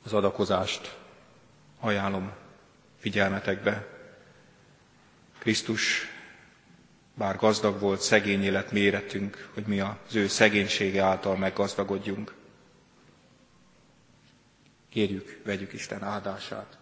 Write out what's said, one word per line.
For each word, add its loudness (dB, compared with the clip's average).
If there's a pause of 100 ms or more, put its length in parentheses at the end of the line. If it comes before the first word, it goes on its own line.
Az -8
adakozást 0 (840)
ajánlom -2 (680)
figyelmetekbe. 0 (1500)
Krisztus, 0 (1080)
bár -4
gazdag 4
volt, 0
szegényé 2
lett -2
méretünk, 0
hogy -8
mi 0
az -6
ő 4
szegénysége 4
által 2
meggazdagodjunk. -2 (2500)
Kérjük, -2
vegyük -6
Isten -10
áldását. -8